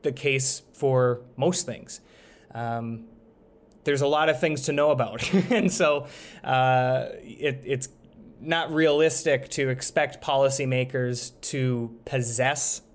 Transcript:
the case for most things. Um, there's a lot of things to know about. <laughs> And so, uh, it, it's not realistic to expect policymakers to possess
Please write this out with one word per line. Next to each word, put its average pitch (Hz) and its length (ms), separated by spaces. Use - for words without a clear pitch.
the 147 100
case 135 500
for 127 480
most 170 300
things. - 340
Um, 117 520
there's 143 180
a 143 60
lot 151 220
of 147 100
things 156 240
to 156 80
know 147 200
about. 113 420
<laughs> 185 160
And 196 220
so, 147 360
uh, 127 640
it, 135 440
it's 135 240
not 160 340
realistic 151 760
to 135 200
expect 135 540
policymakers 131 1200
to 120 640
possess 127 760